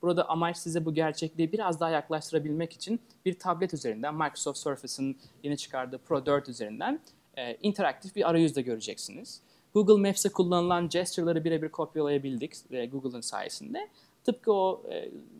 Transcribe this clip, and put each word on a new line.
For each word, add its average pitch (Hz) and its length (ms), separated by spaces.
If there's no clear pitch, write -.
Burada 175 260
amaç 170 280
size 165 280
bu 156 100
gerçekliği 160 580
biraz 185 280
daha 165 100
yaklaştırabilmek 156 840
için 226 280
bir 180 140
tablet 180 360
üzerinden 131 400
Microsoft 147 440
Surface'ın 135 580
yeni 147 140
çıkardığı 127 420
Pro 139 280
dört 143 220
üzerinden, 127 520
e, 120 180
interaktif 196 600
bir 160 140
arayüzde 156 320
göreceksiniz. 113 800
Google 202 340
Maps'te 196 200
kullanılan 175 600
gesture'ları 170 560
birebir 160 240
kopyalayabildik, 143 840
e, 123 160
Google'ın 127 340
sayesinde. 170 680
Tıpkı - 280
o, 190 380
e, - 200